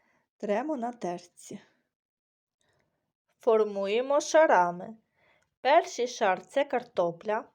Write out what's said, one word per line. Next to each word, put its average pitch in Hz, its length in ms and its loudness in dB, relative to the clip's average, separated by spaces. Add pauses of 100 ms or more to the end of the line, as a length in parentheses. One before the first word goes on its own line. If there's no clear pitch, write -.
(380)
тремо 247 400 -4
на 240 140 -6
терці. - 680 -12 (1800)
Формуємо 220 840 0
шарами. 220 760 2 (640)
Перший 285 460 2
шар — 190 400 -2
це 277 180 -2
картопля. 214 880 -4